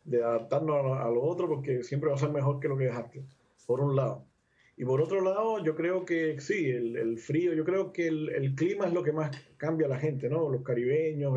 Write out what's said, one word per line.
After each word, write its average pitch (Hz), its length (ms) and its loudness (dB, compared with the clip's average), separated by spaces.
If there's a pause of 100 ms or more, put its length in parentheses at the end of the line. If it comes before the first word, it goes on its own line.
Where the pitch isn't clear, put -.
de 123 180 2
adaptarnos 143 560 0
a - 40 4
lo, 127 120 0
a 117 160 -2
lo 120 120 2
otro 175 240 0
porque 135 360 -2
siempre 143 260 -2
va 139 60 2
a 135 40 -2
ser 147 100 2
mejor 139 300 0
que 147 80 -2
lo 139 100 0
que 131 80 0
dejaste, 117 380 -6 (440)
por 127 140 0
un 139 140 2
lado. 127 300 0 (500)
Y 127 100 -6
por 131 160 4
otro 190 200 2
lado, 202 420 0
yo 156 120 0
creo 180 300 0
que 160 340 0
sí, 170 300 0
el, 120 260 -2
el 113 240 -2
frío, 165 340 2
yo 156 120 0
creo 185 260 0
que 170 160 -2
el, 156 220 -2
el 135 260 0
clima 175 320 0
es 170 60 0
lo 180 100 0
que 160 80 2
más 156 180 -2 (280)
cambia 156 300 0
a - 20 -2
la 131 100 -2
gente, 143 300 -2
¿no? 156 200 0
Los 131 140 -2
caribeños, 143 720 0